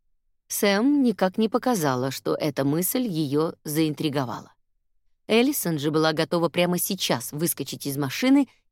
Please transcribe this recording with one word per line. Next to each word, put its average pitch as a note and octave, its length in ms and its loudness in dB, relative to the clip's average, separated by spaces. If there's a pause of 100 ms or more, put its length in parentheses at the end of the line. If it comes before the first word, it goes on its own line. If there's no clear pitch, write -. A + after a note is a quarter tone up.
(480)
Сэм A#3 560 2
никак F#3+ 340 2
не A3 120 2
показала, D3 640 0
что D#3 240 -4
эта C#3 280 -2
мысль F3 420 0
её D#3 480 -2 (100)
заинтриговала. D3 920 -2 (720)
Эллисон A3 520 0
же D3 120 -2
была D#3 220 2
готова E3 360 0
прямо F3 280 0
сейчас F3+ 560 -4
выскочить D3 520 -6
из C#3 120 -4
машины B3+ 500 2 (240)